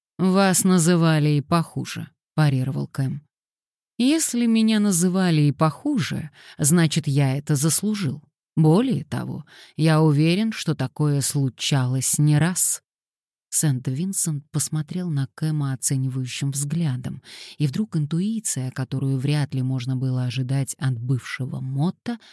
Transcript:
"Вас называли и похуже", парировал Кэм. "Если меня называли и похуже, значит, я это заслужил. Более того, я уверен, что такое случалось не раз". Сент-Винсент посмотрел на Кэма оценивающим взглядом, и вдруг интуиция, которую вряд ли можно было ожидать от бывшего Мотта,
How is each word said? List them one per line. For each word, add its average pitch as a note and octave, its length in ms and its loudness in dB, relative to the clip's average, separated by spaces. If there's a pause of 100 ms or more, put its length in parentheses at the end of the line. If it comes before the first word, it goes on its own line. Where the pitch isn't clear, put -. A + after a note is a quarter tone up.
(180)
"Вас F#3 460 4
называли E3 640 4
и D3 120 2
похуже", - 680 -4 (240)
парировал C#3 540 0
Кэм. C3+ 340 -6 (760)
"Если B3 480 2
меня A3 320 4
называли F3+ 640 2
и D3 100 4
похуже, D#3+ 800 -2 (260)
значит, D#3 500 2
я C#3 300 2
это D3 180 -2
заслужил. E3 680 -2 (320)
Более E3+ 480 4
того, C3+ 420 -8 (300)
я D#3 260 4
уверен, D#3+ 500 2
что - 240 -4
такое C#3+ 460 -2
случалось C3 1000 -2
не D3+ 180 4
раз". E3 440 0 (680)
Сент-Винсент D3 1040 -2
посмотрел D#3+ 600 -4
на C#3 240 -2
Кэма D3+ 380 -2
оценивающим C3 800 -4
взглядом, C#3 680 -4 (360)
и D3 100 0
вдруг F#3 280 -4
интуиция, E3 760 -4
которую C3+ 480 -4
вряд C#3+ 340 -2
ли C3 80 -2
можно C3 340 -2
было B2+ 280 -2
ожидать B2+ 560 -4
от C3 200 -2
бывшего B2+ 600 -6
Мотта, C#3 580 -4 (160)